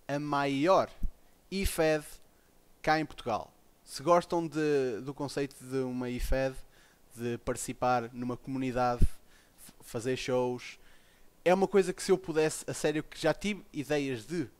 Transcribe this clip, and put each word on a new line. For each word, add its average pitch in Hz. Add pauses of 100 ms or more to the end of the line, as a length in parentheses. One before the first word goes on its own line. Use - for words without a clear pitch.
a 143
maior 143 (600)
ifed 160 (760)
cá 156
em 156
Portugal. - (300)
Se -
gostam 170
de, 139
do 139
conceito 143
de 127
uma 127
ifed, 131 (600)
de 117
participar 123
numa 123
comunidade, 127
f-, -
fazer 127
shows, 127 (680)
é 175
uma 190
coisa 185
que -
se -
eu 180
pudesse, 156
a 135
sério, 156
que -
já 156
tive 196
ideias 135
de 147 (100)